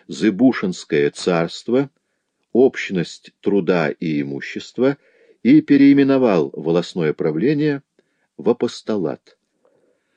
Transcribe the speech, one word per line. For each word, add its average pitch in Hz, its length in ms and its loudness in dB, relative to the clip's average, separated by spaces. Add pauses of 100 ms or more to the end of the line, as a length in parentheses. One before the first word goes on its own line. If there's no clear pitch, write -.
Зыбушинское 92 1040 0
царство, 95 800 -2 (640)
общность - 840 -2
труда 90 520 0
и 78 300 -6
имущества — 101 760 -6 (460)
и 147 180 6
переименовал 135 920 4
волостное 82 600 -2
правление 139 680 -2 (520)
в 113 140 -4
апостолат. - 880 -6 (800)